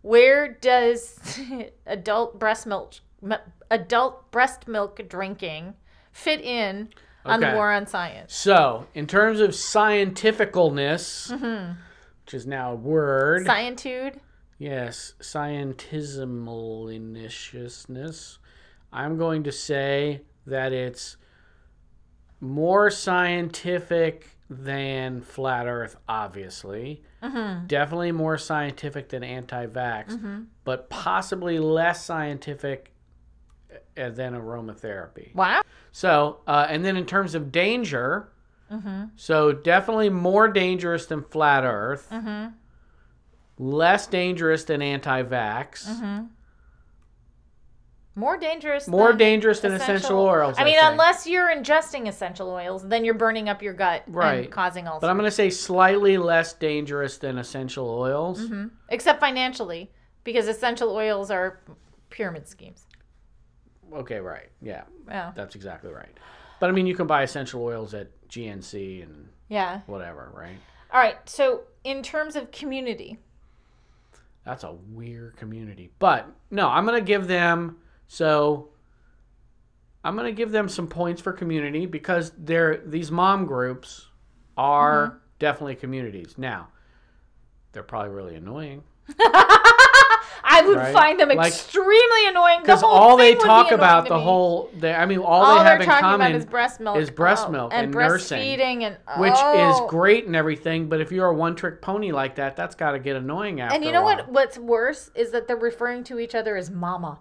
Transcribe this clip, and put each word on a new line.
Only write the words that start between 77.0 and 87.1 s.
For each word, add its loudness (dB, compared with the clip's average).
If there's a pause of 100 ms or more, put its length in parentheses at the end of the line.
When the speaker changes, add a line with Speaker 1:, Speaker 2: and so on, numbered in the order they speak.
Speaker 2:
give -2
them, -2 (320)
so, 0 (1300)
I'm -6
gonna -6
give -6
them -2
some -8
points -6
for -6
community -6
because -4
they're, 0
these -8
mom 2
groups -8 (480)
are 4
Speaker 1:
Mm-hmm. -12 (220)
Speaker 2:
definitely -2
communities. -10
Now, -10 (1040)